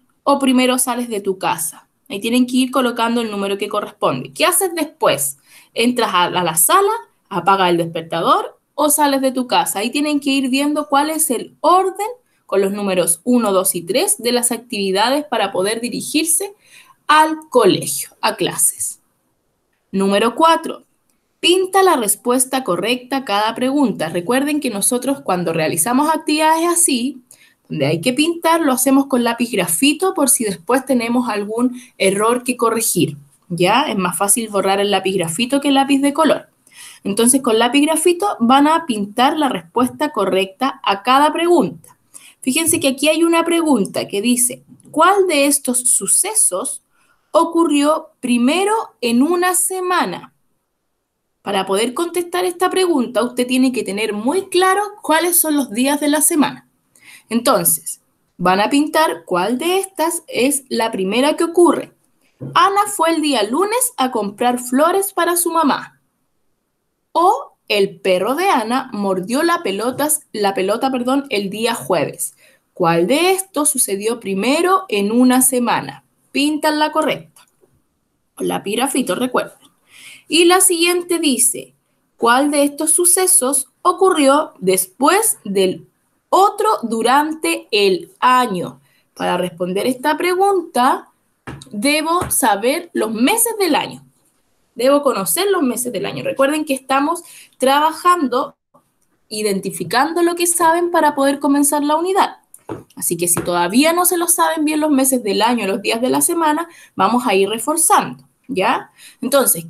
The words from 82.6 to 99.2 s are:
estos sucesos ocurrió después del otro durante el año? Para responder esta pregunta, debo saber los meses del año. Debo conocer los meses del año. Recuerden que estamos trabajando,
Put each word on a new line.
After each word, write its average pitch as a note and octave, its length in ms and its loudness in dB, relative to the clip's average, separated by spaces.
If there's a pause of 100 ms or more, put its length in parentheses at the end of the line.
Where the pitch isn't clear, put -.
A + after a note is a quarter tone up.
estos C#4+ 300 -2
sucesos F4 760 0 (140)
ocurrió D#4 800 2
después C4 840 0
del F#3+ 440 -2 (420)
otro G4+ 380 2 (160)
durante D4 840 -2
el G3 500 0
año? A#3+ 600 0 (340)
Para F3+ 220 -2
responder F3+ 500 -4
esta C4 300 -2
pregunta, F4+ 920 0 (640)
debo D4+ 580 0
saber B3 600 0
los A3 200 -2
meses G#4+ 460 0
del F4 160 0
año. - 300 -6 (720)
Debo C#4 260 2
conocer C4+ 480 0
los F4+ 120 0
meses B3 300 -2
del G3 140 -6
año. - 160 -8
Recuerden D4 420 0
que C4+ 100 -2
estamos C#4+ 480 -2 (340)
trabajando, C#4+ 1000 0 (720)